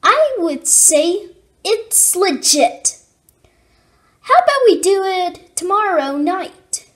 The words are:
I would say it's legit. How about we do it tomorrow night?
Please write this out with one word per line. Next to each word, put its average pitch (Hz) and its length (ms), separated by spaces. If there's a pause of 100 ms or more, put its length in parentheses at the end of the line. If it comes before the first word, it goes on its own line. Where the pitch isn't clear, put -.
I 539 360
would 330 280
say 339 600 (360)
it's - 520
legit. - 800 (1200)
How - 120
about 571 320
we 381 140
do 392 240
it 370 520
tomorrow 359 600
night? - 800